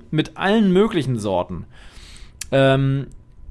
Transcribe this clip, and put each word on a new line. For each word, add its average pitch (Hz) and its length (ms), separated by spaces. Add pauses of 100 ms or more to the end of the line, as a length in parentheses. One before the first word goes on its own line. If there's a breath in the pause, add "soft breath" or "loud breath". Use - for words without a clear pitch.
(120)
mit - 260
allen 202 360
möglichen 175 460
Sorten. 92 460 (840 soft breath)
Ähm, 135 560 (440)